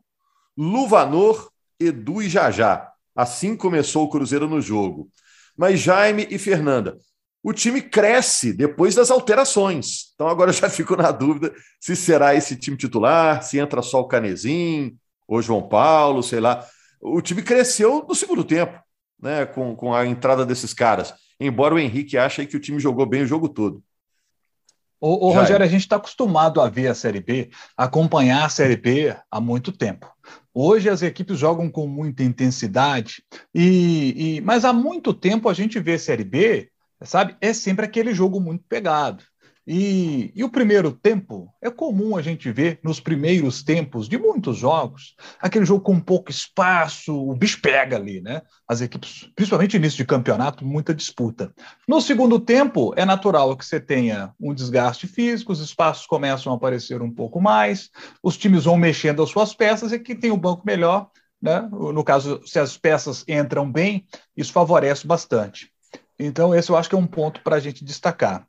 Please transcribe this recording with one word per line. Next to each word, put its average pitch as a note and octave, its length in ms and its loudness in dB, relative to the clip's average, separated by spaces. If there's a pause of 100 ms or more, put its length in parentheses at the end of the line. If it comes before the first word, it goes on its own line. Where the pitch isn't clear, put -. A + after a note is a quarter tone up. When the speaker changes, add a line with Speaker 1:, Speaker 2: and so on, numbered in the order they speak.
(560)
Speaker 1:
Luvanor, G3 960 2 (300)
Edu D#3+ 420 -4
e G3+ 60 -2
Jajá. A2+ 640 2 (240)
Assim F3+ 420 -2
começou D#3 480 0
o D3 40 0
Cruzeiro C#3+ 400 -2
no D#3 120 -2
jogo. G2 500 -4 (460)
Mas F3+ 240 2
Jaime G#3 500 2
e G3 80 -6
Fernanda, C#3+ 580 0 (480)
o G#3+ 80 -4
time A#3+ 300 -2
cresce G#3+ 680 4
depois D3 420 2
das A#3+ 160 6
alterações. G#3+ 1040 0
Então D3+ 140 -2
agora F3 220 4
eu - 40 4
já - 160 0
fico E3+ 260 -4
na E3 140 4
dúvida C#3+ 420 -2 (280)
se F3 160 -4
será C#3+ 380 4
esse D3 220 0
time C3+ 200 -8
titular, D3+ 680 2
se - 160 -4
entra C#3+ 240 -2
só C3 180 0
o B2 60 -2
Canezinho, C3 880 -2 (320)
ou A2+ 160 -2
João G#2+ 260 -2
Paulo, C#3+ 540 4
sei A#2+ 160 -4
lá. A#2+ 260 0 (360)
O D#3+ 200 -4
time F3 220 -6
cresceu B3 640 2
no F4+ 60 -4
segundo F#4 300 -2
tempo, E3+ 340 -2 (420)
né, C#3+ 240 -4
com, B2+ 300 -8
com A#2+ 180 -4
a A#2+ 140 2
entrada B2+ 400 2
desses B2 260 -6
caras. G#2 400 0 (280)
Embora C#3 340 0
o E3+ 60 2
Henrique C#3 360 -4
ache C3+ 300 0
que D3 100 -6
o C#3+ 40 -6
time D3 180 -8
jogou C3+ 280 0
bem C3 160 0
o C3+ 40 0
jogo D#3 220 -2
todo. - 340 -4 (1160)
Speaker 2:
Ô, F3+ 260 2
ô, F#3 60 6
Speaker 1:
Jaime. - 80 6
Speaker 2:
Rogério, G3 260 6
a - 20 4
gente F#3+ 200 0
tá - 80 2
acostumado D#3+ 640 0
a B2 80 4
ver B2+ 180 -4
a B2+ 80 0
Série G#2+ 240 -4
B, A#2+ 320 -4 (260)
acompanhar C#3 680 2
a D3+ 40 0
Série C3 280 2
B B2 400 0 (120)
há G#2+ 120 -6
muito B2 320 -4
tempo. - 360 -6 (460)
Hoje F#3+ 340 4
as F#3 140 0
equipes F3 380 -4
jogam E3 280 0
com D3+ 200 -6
muita C#3+ 340 -6
intensidade, B2+ 1040 -2 (280)
e, D#3+ 840 2
e, - 60 -8
mas A3+ 220 2
há B3 80 4
muito C4+ 400 -2
tempo A3 360 -2
a F#3 60 0
gente G#3+ 260 -4
vê D#3+ 180 -2
Série A#2+ 240 -4
B, C3 460 0 (340)
sabe? F#3 380 -2
É A3 120 0
sempre G#3+ 320 -2
aquele A3+ 300 -2
jogo F#3 260 0
muito E3+ 280 -6
pegado. D3+ 560 -4 (400)
E, F3 680 -2
e G#3+ 80 -6
o C4 60 -2
primeiro G#3 420 2
tempo, F#3 580 -2 (140)
é A3+ 80 -4
comum A3 460 -4
a E3 60 -4
gente D3+ 280 -8
ver D3+ 320 -2
nos D#3 160 -4
primeiros D3+ 640 0
tempos D3 460 -4
de G#3+ 100 -4
muitos C#4 380 -2
jogos, C3 580 -2 (260)
aquele F#3+ 240 0
jogo G3 200 2
com F#3 160 2
pouco F3+ 320 -2
espaço, E3+ 840 -2
o C3+ 160 -4
bicho G3 280 -2
pega C3 340 0
ali, G2 260 -6
né? G#2+ 220 -10 (240)
As A#2 140 -2
equipes, - 560 -10
principalmente F#3+ 400 2
início D#3 220 0
de C3 60 -2
campeonato, C3 640 -2
muita D3 260 -4
disputa. A#2 600 -8 (340)
No D4 140 4
segundo A#3+ 400 2
tempo, A#3 560 2
é F3+ 80 0
natural F3+ 520 2
que - 80 -16
você D#3 140 -4
tenha A#2 640 -2
um D3 120 -6
desgaste B2 540 -2
físico, A#3+ 460 -4
os D3+ 80 -6
espaços D#3 460 -2
começam C3+ 460 -2
a B2 40 -2
aparecer B2 440 -4
um A#2 120 -6
pouco A#2+ 280 -6
mais, G#3 480 0 (320)
os - 160 -2
times F#3 280 4
vão E3+ 120 4
mexendo D#3 460 2
as D3 80 -2
suas G#3+ 240 0
peças A3 380 0
e A#3 60 -4
quem A#3 180 -14
tem A3+ 160 -2
o G#3 40 0
banco F3 300 -2
melhor, F#3+ 420 0 (320)
né? F#3 300 -2
No D#3 320 -4
caso, C#3 420 0
se - 140 -4
as C#3 180 -2
peças D3+ 520 -2
entram C#3+ 420 -2
bem, F#3+ 360 -2 (300)
isso D3 160 -8
favorece D3+ 540 2
bastante. B2 640 -4 (480)
Então, D3 340 0
esse E3+ 160 2
eu F3 80 2
acho E3+ 120 0
que G3 80 -2
é - 20 2
um F3+ 80 2
ponto D#3 360 -4
pra D#3 180 0
gente C#3+ 240 -10
destacar. C3+ 640 -4